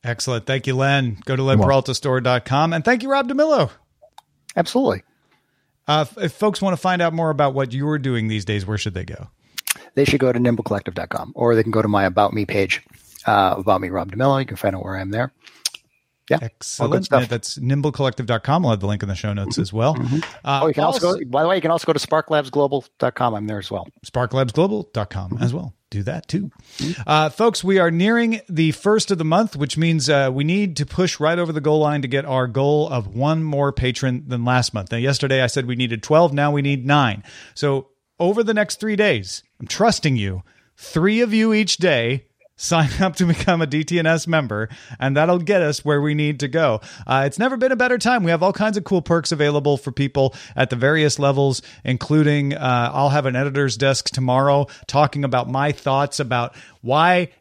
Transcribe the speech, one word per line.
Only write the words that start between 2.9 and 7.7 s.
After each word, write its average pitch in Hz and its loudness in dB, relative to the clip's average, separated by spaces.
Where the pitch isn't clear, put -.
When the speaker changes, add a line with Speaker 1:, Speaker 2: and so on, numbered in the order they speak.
Speaker 1:
you, 269 -6
Rob 277 0
DeMillo. 277 2
Speaker 3:
Absolutely. 170 0
Speaker 1:
Uh, 151 2
if, 202 -8
if 160 -2
folks - 0
wanna 185 0
find 180 0
out 165 2
more 165 0
about 139 2
what 135 -2